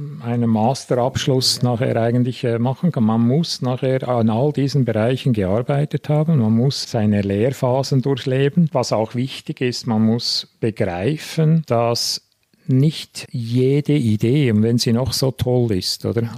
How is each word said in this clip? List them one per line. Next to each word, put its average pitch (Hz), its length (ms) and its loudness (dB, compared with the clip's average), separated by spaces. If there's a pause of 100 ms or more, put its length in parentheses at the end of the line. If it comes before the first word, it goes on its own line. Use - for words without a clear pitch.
(260)
einem 120 260 0
Masterabschluss 127 1120 0
nachher 120 340 0
eigentlich, 120 460 0
äh, 117 160 0
machen 127 320 0
kann. 120 140 0
Man 113 160 2
muss 127 420 0
nachher 131 460 -2
an 117 200 2
all 123 240 0
diesen 139 320 0
Bereichen 117 480 0
gearbeitet 120 760 -2
haben. 151 320 2
Man 110 120 2
muss 123 380 0
seine 107 320 2
Lehrphasen 127 800 0
durchleben. 139 720 0
Was 127 200 0
auch 110 220 -2
wichtig 131 460 -6
ist, 123 260 -4
man 110 160 0
muss 113 460 0 (100)
begreifen, 131 1080 0
dass 117 560 -2 (480)
nicht - 600 0
jede 127 640 0
Idee, 120 580 2
und 107 100 4
wenn 117 140 2
sie 120 160 0
noch 123 220 0
so 131 160 0
toll 123 420 0
ist, - 320 -4
oder, 113 340 -2